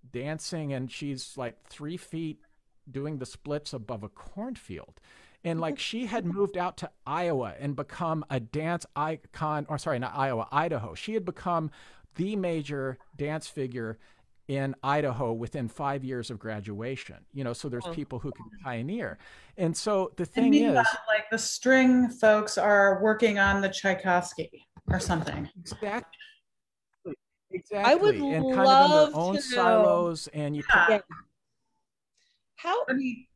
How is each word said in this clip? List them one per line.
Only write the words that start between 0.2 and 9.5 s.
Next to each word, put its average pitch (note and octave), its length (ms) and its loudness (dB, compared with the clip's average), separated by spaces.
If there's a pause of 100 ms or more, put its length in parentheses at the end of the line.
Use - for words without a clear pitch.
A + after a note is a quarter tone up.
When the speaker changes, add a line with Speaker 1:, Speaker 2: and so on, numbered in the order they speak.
Speaker 1:
and C3 200 -6
she's, C#3 440 -10
like, A#2+ 300 -10
three D3+ 300 -12
feet D#3+ 440 -10 (480)
doing C#3 300 -8
the B2+ 80 -8
splits - 460 -10
above A2 320 -10
a G#2 40 -12
cornfield." - 920 -14 (420)
And, E3 160 -4
like, D#3+ 200 -4
she A#3 260 -6
had G3+ 220 -4
moved G3 320 0
out F3+ 200 -4
to E3+ 120 -10 (160)
Iowa C#3 520 -2
and C#3+ 160 -4
become D#3+ 540 -4
a C3+ 100 -4
dance D#3 460 -4 (100)
icon, D#3 760 -4